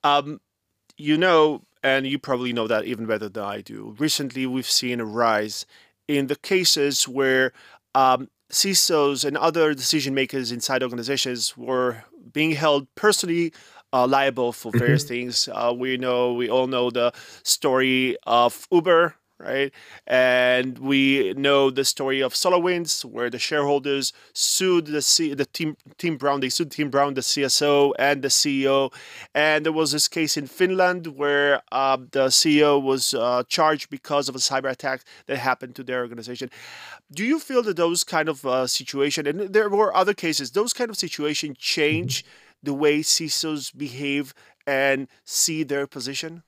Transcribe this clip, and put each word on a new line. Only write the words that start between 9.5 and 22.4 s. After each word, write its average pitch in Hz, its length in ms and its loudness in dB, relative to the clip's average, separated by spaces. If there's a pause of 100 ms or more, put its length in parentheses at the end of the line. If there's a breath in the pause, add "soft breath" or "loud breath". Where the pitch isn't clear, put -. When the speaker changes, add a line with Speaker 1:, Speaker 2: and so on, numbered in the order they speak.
Speaker 1:
decision 135 400 -2
makers 135 380 -2
inside 127 320 -2
organizations 123 760 -4
were 123 460 -2 (300)
being 156 180 0
held 143 440 0
personally, 170 580 0 (400 loud breath)
uh, 127 140 4
liable 131 460 0
for - 180 -12
various 120 340 2
Speaker 2:
Mm-hmm. - 20 -18
Speaker 1:
things. 123 440 -4
Uh, 120 260 0
we 127 200 -4
know, 123 360 0
we 120 160 -2
all 127 180 2
know 123 240 0
the 120 220 0 (300 loud breath)
story 131 840 2
of 120 460 2
Uber, 170 440 4 (240)
right? 139 320 -2 (340 loud breath)
And 127 760 4
we 135 580 2
know 139 320 4
the 131 160 -2
story 135 360 -2
of 131 120 -2
SolarWinds, 175 720 0